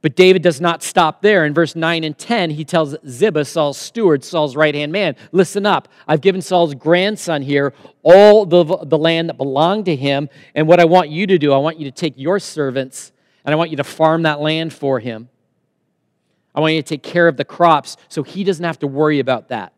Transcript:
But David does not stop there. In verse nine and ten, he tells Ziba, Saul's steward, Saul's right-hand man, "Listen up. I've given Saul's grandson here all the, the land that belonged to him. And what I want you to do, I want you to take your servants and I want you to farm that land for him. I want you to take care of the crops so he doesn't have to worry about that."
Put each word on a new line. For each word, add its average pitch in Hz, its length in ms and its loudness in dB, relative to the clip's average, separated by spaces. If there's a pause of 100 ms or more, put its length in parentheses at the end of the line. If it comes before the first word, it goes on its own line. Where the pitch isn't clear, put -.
But 156 140 -4
David 185 240 6
does 151 180 0
not 170 240 -2
stop 160 380 0
there. 196 240 2
In 147 80 -2
verse 160 240 -2
nine 165 260 -2
and 151 140 -8
ten, 202 320 -4
he 151 160 -8
tells 156 280 -2 (140)
Ziba, 151 380 -2
Saul's 147 320 -4
steward, 170 440 0
Saul's 151 320 -4
right-hand 147 380 -2
man, 175 240 -2 (160)
"Listen 196 340 0
up. 180 220 0 (220)
I've 156 100 2
given 185 220 0
Saul's 170 340 0
grandson 170 680 -2
here 143 320 -2 (300)
all 208 420 8
the, 170 200 4 (180)
the 156 140 -2
land 165 320 0
that - 80 -12
belonged 160 480 -2
to 170 100 -2
him. 139 320 -4 (280)
And 151 120 0
what 175 140 6
I - 20 6
want 165 260 4
you 165 180 -4
to 185 100 2
do, 143 160 2
I 135 40 4
want 156 220 -2
you 151 60 -10
to 135 60 -10
take 143 260 -8
your 160 200 -4
servants 135 760 -8 (320)
and 147 80 -2
I - 20 0
want 165 160 -2
you 147 60 -8
to 139 80 -4
farm 165 380 0
that 147 180 -2
land 160 320 -4
for 135 260 -4
him. 117 300 -12 (1200)
I - 60 -6
want 156 140 0
you 160 80 -2
to - 40 -10
take 147 160 -10
care 170 280 2
of 131 80 -4
the 143 80 -4
crops 160 500 0 (140)
so 151 140 -8
he 190 200 -10
doesn't 175 220 -4
have 160 140 -6
to 147 80 -6
worry 147 320 0
about 123 280 -2
that." 104 300 -10